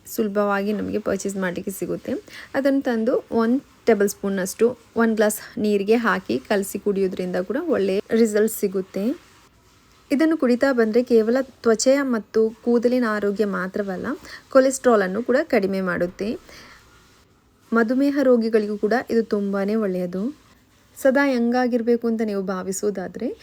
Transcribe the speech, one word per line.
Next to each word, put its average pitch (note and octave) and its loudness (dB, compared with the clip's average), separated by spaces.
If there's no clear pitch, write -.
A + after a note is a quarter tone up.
ಸುಲಭವಾಗಿ G3+ -2
ನಮಗೆ F#3+ -4
ಪರ್ಚೇಸ್ G3+ -4
ಮಾಡಲಿಕ್ಕೆ F#3+ -4
ಸಿಗುತ್ತೆ. F3 -8
ಅದನ್ನು C#4 2
ತಂದು A#3 -2
ಒನ್ A#3 2
ಟೇಬಲ್ G3+ 4
ಸ್ಪೂನಷ್ಟು G3 -2
ಒಂದು A3+ 2
ಗ್ಲಾಸ್ G#3 -2
ನೀರಿಗೆ G#3 2
ಹಾಕಿ A3 0
ಕಲಸಿ G3+ -2
ಕುಡಿಯೋದ್ರಿಂದ F#3+ -2
ಕೂಡ F#3+ -2
ಒಳ್ಳೆಯ G3 0
ರಿಸಲ್ಟ್ A3 2
ಸಿಗುತ್ತೆ. G3 -4
ಇದನ್ನು D#4+ 4
ಕುಡಿತಾ B3+ 2
ಬಂದರೆ A3+ 2
ಕೇವಲ A#3 2
ತ್ವಚೆಯ B3+ 0
ಮತ್ತು A3 0
ಕೂದಲಿನ A#3+ 0
ಆರೋಗ್ಯ G#3 -2
ಮಾತ್ರವಲ್ಲ, F#3+ -4
ಕೊಲೆಸ್ಟ್ರಾಲನ್ನು A#3+ 4
ಕೂಡ B3 0
ಕಡಿಮೆ G3 0
ಮಾಡುತ್ತೆ. F#3 -4
ಮಧುಮೇಹ B3+ 2
ರೋಗಿಗಳಿಗೂ A3 2
ಕೂಡ G#3 0
ಇದು A3+ 2
ತುಂಬಾನೇ G3+ -2
ಒಳ್ಳೆಯದು. F#3+ -4
ಸದಾ C#4 4
ಯಂಗ್ A#3+ 0
ಆಗಿರಬೇಕು A#3+ 0
ಅಂತ A3+ -2
ನೀವು G3+ -2
ಭಾವಿಸೋದಾದ್ರೆ F#3+ -6